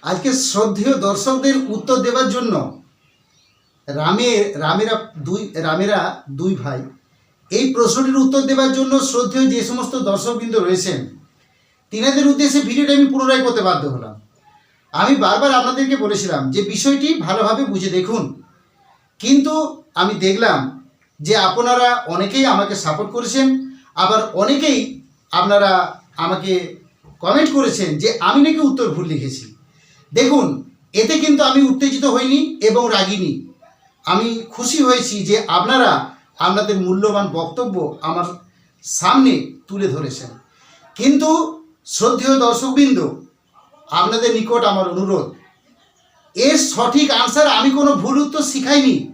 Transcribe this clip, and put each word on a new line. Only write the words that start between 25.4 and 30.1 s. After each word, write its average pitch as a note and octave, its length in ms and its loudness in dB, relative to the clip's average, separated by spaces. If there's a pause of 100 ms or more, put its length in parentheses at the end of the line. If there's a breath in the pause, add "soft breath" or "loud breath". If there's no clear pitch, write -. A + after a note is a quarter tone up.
আমাকে F#3 280 -2 (680)
কমেন্ট C#4 340 4
করেছেন G3 320 0 (120)
যে A3+ 80 0 (180)
আমি C#4 180 4
নাকি D#4 140 2 (100)
উত্তর A#3+ 260 0
ভুল E3+ 180 -4
লিখেছি। C3 300 -6 (680 soft breath)